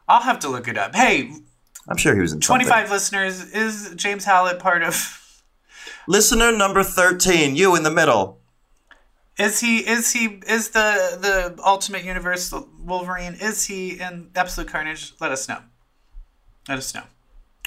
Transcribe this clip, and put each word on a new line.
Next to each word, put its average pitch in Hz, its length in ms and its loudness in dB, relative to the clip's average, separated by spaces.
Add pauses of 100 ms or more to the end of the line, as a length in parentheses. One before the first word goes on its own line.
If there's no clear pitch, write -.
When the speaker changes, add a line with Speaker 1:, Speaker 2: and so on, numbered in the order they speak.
Speaker 1:
I'll 233 140 6
have 247 180 0
to 147 80 -6
look 123 180 -6
it 110 120 -6
up. 98 180 -4
Hey, 185 340 2 (580)
Speaker 2:
I'm - 80 -6
sure 139 180 4
he 101 60 4
was 82 120 0
in 78 80 -6
something. 254 260 2
Speaker 1:
twenty-five 214 240 4
listeners, 190 640 -4
is 208 440 -4
James 202 280 -4
Hallett 180 340 2
part 175 240 0
of - 600 -6 (680)
Speaker 2:
Listener 220 440 4
number 196 320 4
thirteen, 180 720 4
you 180 200 6
in 156 60 0
the 156 80 2
middle. 139 500 2 (1000)
Speaker 1:
Is - 220 0
he, 233 180 2
is 226 340 0
he, 220 360 -4
is 220 220 -2
the, 202 480 0 (380)
the - 60 -18
Ultimate 196 420 0
Universe 180 480 -6 (280)
Wolverine, 180 540 -6
is 214 320 -4
he 185 340 -8
in 175 340 -12
Absolute 180 360 -4
Carnage? 156 500 -8
Let 160 120 -2
us 131 160 -6
know. 120 100 -8 (1120)
Let 135 100 -4
us - 160 -10
know. - 80 -14 (640)